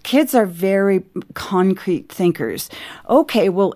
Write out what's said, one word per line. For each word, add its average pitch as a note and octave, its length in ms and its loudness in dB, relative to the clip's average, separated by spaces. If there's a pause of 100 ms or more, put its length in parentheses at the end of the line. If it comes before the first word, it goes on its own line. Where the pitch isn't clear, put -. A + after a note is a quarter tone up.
Kids C#4 320 2
are A3 100 4
very F#3+ 580 0 (320)
concrete F#3 760 -2
thinkers. D#3 580 -2 (400)
"Okay, A#3+ 380 4
well, F#3+ 280 0